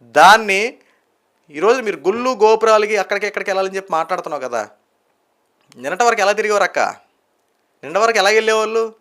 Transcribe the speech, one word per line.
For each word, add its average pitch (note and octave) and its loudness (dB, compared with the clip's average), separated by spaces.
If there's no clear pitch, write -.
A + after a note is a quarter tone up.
దాన్ని G3 4
ఈరోజు G3+ 0
మీరు G3 -6
గుళ్ళు A3 -2
గోపురాలకి A3 2
అక్కడికి G3+ -4
ఎక్కడికి G3+ -8
వెళ్ళాలని F#3+ -4
చెప్పి F#3+ -8
మాట్లాడుతున్నావు E3 -6
కదా. A#2 -6
నిన్నటి D#3 -4
వరకు A3+ 0
ఎలా G3 2
తిరిగేవారు G#3 -2
అక్క? - -4
నిన్న D#3+ -6
వరకు A3 0
ఎలా G3 2
వెళ్ళేవాళ్ళు? A3 -2